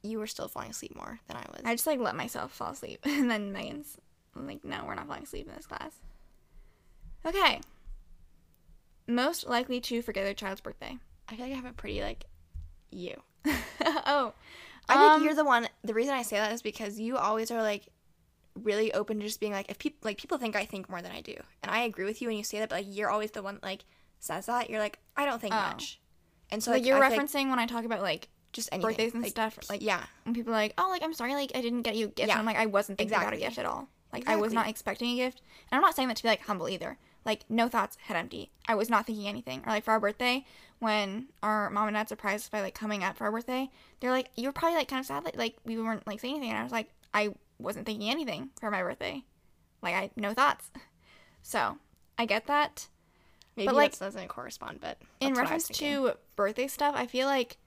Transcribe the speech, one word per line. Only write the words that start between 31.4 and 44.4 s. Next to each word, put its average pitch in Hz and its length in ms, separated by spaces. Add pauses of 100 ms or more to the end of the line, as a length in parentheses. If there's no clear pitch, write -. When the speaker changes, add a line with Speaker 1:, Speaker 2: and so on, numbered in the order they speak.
Speaker 2:
I 254 80
didn't 233 200
get 220 140
you 220 100
a - 40
gift." - 180
Speaker 1:
Yeah. 208 60
Speaker 2:
And 214 60
I'm 214 60
like, 220 100
"I 226 100
wasn't 202 320
thinking 214 180
about - 160
a 214 40
Speaker 1:
Exactly. - 120
Speaker 2:
gift 233 100
at - 80
all." - 220 (240)
Like, 240 160
I 220 80
was 220 160
not 226 100
Speaker 1:
Exactly. 214 80
Speaker 2:
expecting 220 420
a 240 40
gift. 254 240 (300)
And 247 80
I'm 320 40
not 381 120
saying 262 140
that 226 80
to - 80
be, 233 40
like, 214 140
humble 180 260
either. 165 300 (260)
Like, 214 240
no 233 200
thoughts, 226 280
head - 200
empty. - 340 (160)
I 226 80
was 220 160
not 220 160
thinking 208 220
anything. 202 360
Or, 233 60
like, 214 140
for 220 80
our 220 80
birthday, 247 440 (360)
when 214 480 (140)
our 214 280
mom 208 180
and 214 60
dad 214 140
surprised 208 380
us - 20
by, 214 140
like, 190 120
coming 208 300
up 190 120
for 226 80
our 208 60
birthday, 254 400 (300)
they're 247 100
like, 254 240
"You 247 140